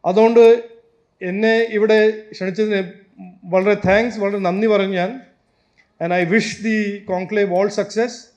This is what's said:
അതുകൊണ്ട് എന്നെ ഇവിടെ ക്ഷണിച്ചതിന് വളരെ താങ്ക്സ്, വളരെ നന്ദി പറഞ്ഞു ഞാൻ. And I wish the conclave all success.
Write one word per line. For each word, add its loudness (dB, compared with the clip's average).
അതുകൊണ്ട് 4
എന്നെ 0
ഇവിടെ 2
ക്ഷണിച്ചതിന് -4
വളരെ 2
താങ്ക്സ്, 2
വളരെ -4
നന്ദി 0
പറഞ്ഞു 0
ഞാൻ. -4
And -4
I 0
wish 0
the 0
conclave -2
all 0
success. -4